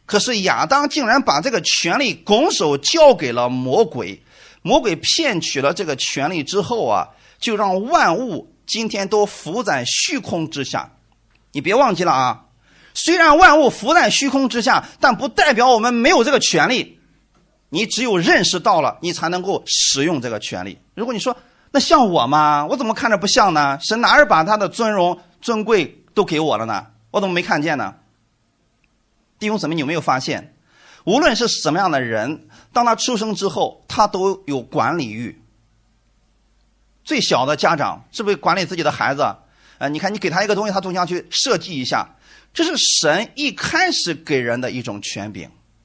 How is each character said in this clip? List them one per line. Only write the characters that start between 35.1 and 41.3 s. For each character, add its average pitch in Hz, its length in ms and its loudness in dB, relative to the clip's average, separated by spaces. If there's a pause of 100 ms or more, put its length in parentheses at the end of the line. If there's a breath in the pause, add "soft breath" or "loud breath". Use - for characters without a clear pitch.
欲。 110 260 -10 (1700)
最 277 160 -2
小 131 240 2
的 151 100 0
家 165 220 2
长 101 260 -4 (100)
是 226 100 -8
不 208 80 -2
是 196 60 0
管 180 200 0
理 185 80 -2
自 175 120 -8
己 165 60 -4
的 147 80 0
孩 127 240 -2
子？ 127 220 -2 (400 soft breath)
呃， 139 140 -4
你 151 80 -6
看， 196 160 -4
你 - 20 -6
给 175 140 -4
他 180 120 0
一 214 40 -4
个 208 80 0
东 208 120 -2
西， 202 60 -4
他 190 80 -4
总 180 140 -6
想 180 120 -2
去 175 220 -8
设 220 300 -2